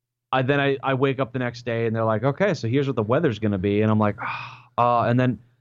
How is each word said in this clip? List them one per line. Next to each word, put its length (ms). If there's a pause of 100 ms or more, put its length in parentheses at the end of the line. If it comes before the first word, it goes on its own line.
(320)
I, 100
then 180
I, 220
I 140
wake 240
up 140
the 60
next 260
day, 200
and 100
they're 80
like, 200
"Okay, 320
so 120
here's 200
what 80
the 80
weather's 340
gonna 220
be," 240
and 80
I'm 80
like, 180 (300)
<sighs> 300
"Uh," 260
and 160
then, 180 (240)